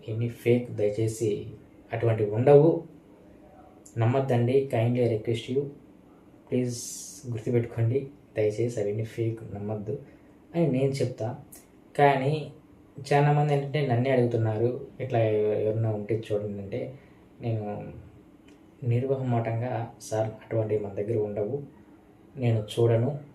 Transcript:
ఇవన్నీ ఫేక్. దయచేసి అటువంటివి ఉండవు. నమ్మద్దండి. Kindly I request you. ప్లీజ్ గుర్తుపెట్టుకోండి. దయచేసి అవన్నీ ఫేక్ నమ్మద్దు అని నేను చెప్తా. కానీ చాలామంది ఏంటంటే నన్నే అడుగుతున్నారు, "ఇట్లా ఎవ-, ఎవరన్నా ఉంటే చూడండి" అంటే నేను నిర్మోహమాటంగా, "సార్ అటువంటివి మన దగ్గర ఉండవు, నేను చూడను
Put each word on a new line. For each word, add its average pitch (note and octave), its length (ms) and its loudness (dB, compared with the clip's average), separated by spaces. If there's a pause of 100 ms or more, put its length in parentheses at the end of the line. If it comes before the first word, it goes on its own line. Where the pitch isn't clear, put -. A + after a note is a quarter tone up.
ఇవన్నీ A#2 220 -4
ఫేక్. A#2+ 420 0
దయచేసి A2 760 -2 (460)
అటువంటివి A2+ 440 0
ఉండవు. C#3+ 320 8 (1300)
నమ్మద్దండి. A#2+ 540 4 (180)
Kindly A#2+ 320 2
I A#2 120 2
request A#2 360 -4
you. C#3 80 2 (880)
ప్లీజ్ B2 320 -2 (520)
గుర్తుపెట్టుకోండి. A#2 680 0 (360)
దయచేసి A2+ 460 0
అవన్నీ G#2+ 240 -2 (100)
ఫేక్ A2+ 260 -4 (140)
నమ్మద్దు G#2 400 -6 (580)
అని E3+ 120 2 (100)
నేను C3+ 240 2
చెప్తా. A#2 280 -4 (720)
కానీ C#3 340 6 (760)
చాలామంది D3 460 4
ఏంటంటే C#3 240 -2 (100)
నన్నే B2 260 2
అడుగుతున్నారు, A2+ 540 2 (340)
"ఇట్లా A#2 160 0 (160)
ఎవ-, G#2+ 260 2
ఎవరన్నా A2 280 0 (100)
ఉంటే G#2 160 -4 (120)
చూడండి" G#2 360 -4
అంటే F#2+ 180 -8 (640)
నేను A2 220 -2 (1300)
నిర్మోహమాటంగా, A#2+ 840 0 (340)
"సార్ A2 220 -2 (140)
అటువంటివి G#2+ 420 -2
మన G2 140 -10
దగ్గర G#2+ 180 -2 (100)
ఉండవు, G#2 300 -4 (840)
నేను A#2 180 2 (140)
చూడను A#2 380 2 (240)